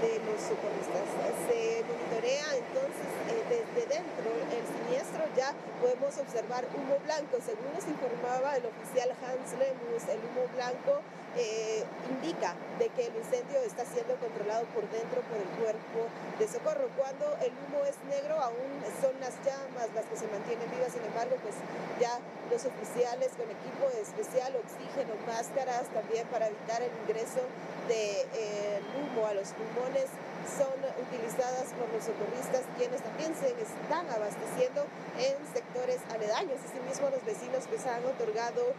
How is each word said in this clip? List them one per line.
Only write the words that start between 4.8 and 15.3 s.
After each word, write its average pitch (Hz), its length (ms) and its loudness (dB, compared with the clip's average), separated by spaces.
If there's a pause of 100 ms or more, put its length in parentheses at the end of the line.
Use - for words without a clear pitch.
ya 262 180 4 (280)
podemos 247 360 4
observar 247 460 0 (120)
humo 277 280 2
blanco. 294 400 2
Según 277 300 -2
nos 359 160 -4
informaba 254 680 2
el 247 140 2
oficial 240 400 0 (160)
Hans 254 320 -4
Lemus, 240 500 0
el - 160 0
humo 466 220 0 (100)
blanco, 508 460 2 (360)
eh, 220 480 0 (240)
indica 262 460 0 (240)
de 233 100 4
que 247 160 0
el 220 100 -4
incendio 247 460 2
está 240 240 -2
siendo 254 320 0
controlado 220 560 0
por 226 160 2
dentro 233 400 0